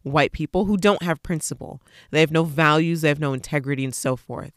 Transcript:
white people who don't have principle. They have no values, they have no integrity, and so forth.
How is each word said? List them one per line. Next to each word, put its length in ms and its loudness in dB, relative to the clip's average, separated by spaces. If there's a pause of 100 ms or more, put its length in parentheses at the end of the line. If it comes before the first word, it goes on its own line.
white 300 0
people 320 -2
who 120 2
don't 240 2
have 220 -4
principle. 580 -8 (300)
They 80 2
have 120 4
no 120 4
values, 580 2
they 80 4
have 100 0
no 140 -2
integrity, 500 -4
and 120 -6
so 200 -2
forth. 420 -12